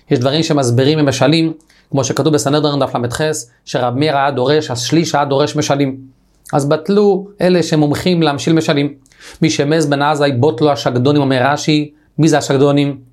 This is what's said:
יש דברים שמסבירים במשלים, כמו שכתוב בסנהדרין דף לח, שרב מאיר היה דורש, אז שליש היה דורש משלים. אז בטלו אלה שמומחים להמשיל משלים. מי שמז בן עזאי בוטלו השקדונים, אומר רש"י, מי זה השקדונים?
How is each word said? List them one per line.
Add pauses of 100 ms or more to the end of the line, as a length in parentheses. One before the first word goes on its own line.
(100)
יש
דברים
שמסבירים
במשלים, (380)
כמו
שכתוב
בסנהדרין
דף
לח, (440)
שרב
מאיר
היה
דורש,
אז
שליש
היה
דורש
משלים. (560)
אז
בטלו (140)
אלה
שמומחים
להמשיל
משלים. (480)
מי
שמז
בן
עזאי
בוטלו
השקדונים,
אומר
רש"י, (280)
מי
זה
השקדונים? (140)